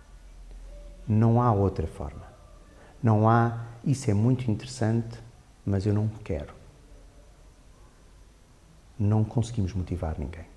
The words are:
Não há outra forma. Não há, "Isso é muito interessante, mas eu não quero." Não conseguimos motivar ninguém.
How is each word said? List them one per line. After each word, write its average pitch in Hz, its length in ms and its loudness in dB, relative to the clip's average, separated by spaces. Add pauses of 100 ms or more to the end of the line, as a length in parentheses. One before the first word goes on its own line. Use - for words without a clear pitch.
(1080)
Não 113 340 4
há 123 100 4
outra 95 360 2
forma. - 380 -12 (760)
Não 110 280 6
há, 117 360 4 (180)
"Isso 127 280 0
é - 20 4
muito 117 380 2
interessante, 113 680 -2 (460)
mas 98 200 0
eu 104 80 2
não 104 140 0 (160)
quero." 73 300 -8 (2500)
Não 107 240 2
conseguimos 107 500 -2
motivar 87 440 -4
ninguém. 73 280 -8 (120)